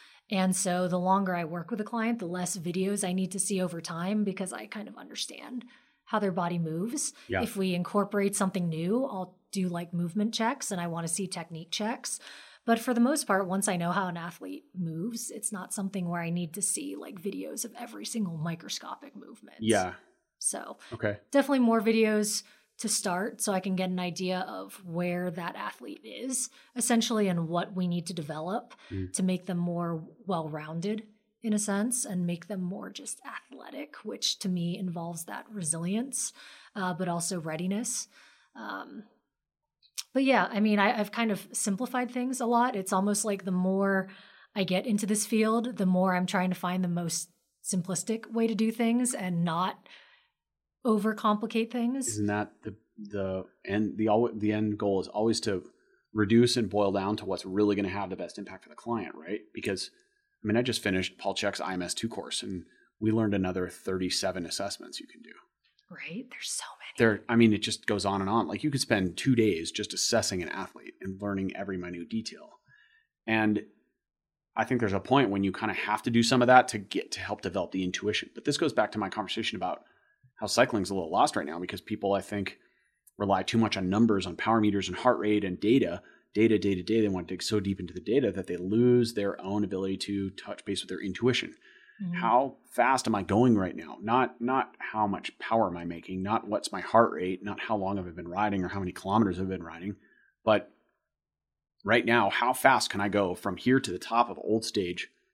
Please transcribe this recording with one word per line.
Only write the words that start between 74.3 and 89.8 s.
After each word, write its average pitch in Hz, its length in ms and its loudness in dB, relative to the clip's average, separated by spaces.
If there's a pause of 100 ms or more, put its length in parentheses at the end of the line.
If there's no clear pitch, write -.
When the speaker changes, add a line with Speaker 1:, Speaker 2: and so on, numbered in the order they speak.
Speaker 2:
I 110 100 2
think 123 140 2
there's 101 140 2
a 95 60 2
point 127 300 4
when 98 140 0
you 95 80 2
kinda 104 220 -2
have 107 300 -2
to 127 80 -2
do 117 120 6
some 123 180 4
of 120 60 4
that 127 220 10
to 113 80 -4
get - 360 -6
to - 60 -6
help 101 220 -6
develop 90 300 -4
the 95 120 -2
intuition. 95 520 -2
But - 100 -12
this 143 120 0
goes 156 140 2
back 107 220 2
to 107 60 -4
my 98 100 -2
conversation 104 460 -4
about 90 280 -4 (520)
how 107 120 -6
cycling's 113 420 2
a 98 40 -4
little 85 180 -2
lost 123 240 4
right 87 100 -2
now 80 140 -8
because 92 220 -6
people, 101 320 -2
I 95 80 2
think, - 380 -6 (580)
rely 98 260 2
too - 140 0
much 110 180 4
on 92 140 0
numbers, 101 360 6
on 87 120 -6
power 110 240 4
meters 98 260 2
and 90 100 -6
heart 127 220 4
rate 104 240 2
and 90 160 -2
data, 101 420 4 (320)
data, 110 260 6
data, 95 240 0
data. 113 180 2
They 98 120 2
wanna 87 140 -2
dig 92 140 -6
so 107 180 0
deep 98 200 -2
into 90 140 -10
the 87 60 -8
data 110 320 2
that 95 160 -4
they 87 100 -4
lose 117 580 4
their 101 260 -2
own 101 220 0
ability 95 340 -2